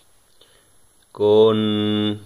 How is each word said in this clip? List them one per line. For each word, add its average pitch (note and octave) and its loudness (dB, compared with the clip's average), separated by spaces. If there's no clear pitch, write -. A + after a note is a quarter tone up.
con G#2 0